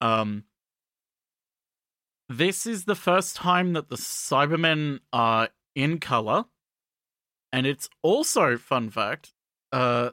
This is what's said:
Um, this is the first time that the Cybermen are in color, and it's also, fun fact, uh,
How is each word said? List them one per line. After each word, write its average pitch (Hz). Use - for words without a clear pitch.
Um, 110
this 165
is 214
the 202
first 180
time 180
that 156
the 120
Cybermen 151
are 113
in 147
color, 127
and 127
it's 139
also, 180
fun 117
fact, 110
uh, 123